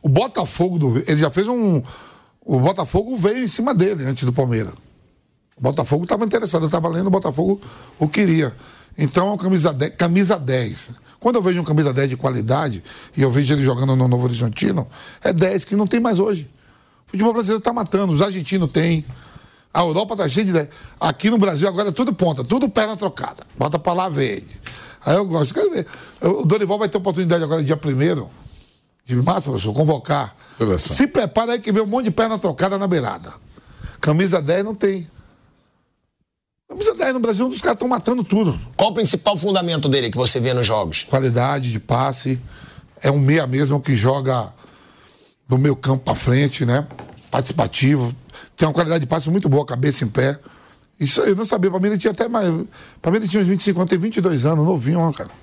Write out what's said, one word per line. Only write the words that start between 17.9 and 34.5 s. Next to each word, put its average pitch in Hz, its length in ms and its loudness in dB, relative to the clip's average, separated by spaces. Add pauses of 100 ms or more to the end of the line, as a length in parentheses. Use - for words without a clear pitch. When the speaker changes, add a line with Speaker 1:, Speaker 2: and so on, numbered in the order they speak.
Speaker 1:
os 147 100 2
argentinos 185 500 -2
têm, 160 320 2 (680)
a 160 80 0
Europa 185 360 0
tá 180 120 0
cheia 180 180 2
de 185 60 0
dez. 156 160 0 (320)
Aqui 165 300 0
no 240 80 4
Brasil 190 300 2
agora 196 200 0
é 175 40 -2
tudo 254 200 0
ponta, 156 320 0
tudo 240 240 0
perna 214 280 0
trocada. - 500 -8 (120)
Bota 151 200 -2
pra 175 140 -2
lá, 185 160 0
vende. 131 520 -4 (440)
Aí 147 120 2
eu 202 100 2
gosto, 160 280 0
quero 403 160 2
ver. 202 160 -4 (360)
O 180 240 0
Dorival 202 320 2
vai 214 100 0
ter 180 100 -4
oportunidade 175 460 0
agora 156 180 0
dia 147 140 0
primeiro 147 540 -2 (760)
de 123 120 -4
março, 165 340 0
professor, 104 240 -4
convocar. 147 600 0 (160)
Speaker 2:
Seleção. 101 460 0
Speaker 1:
Se 277 100 4
prepara 233 460 0
aí 240 80 0
que 220 100 -6
vem 208 120 2
um 214 40 0
monte 233 200 -2
de 214 40 0
perna 220 280 0
trocada 190 400 -2
na 202 80 -2
beirada. 123 460 -4 (680)
Camisa 170 400 2
dez 170 240 0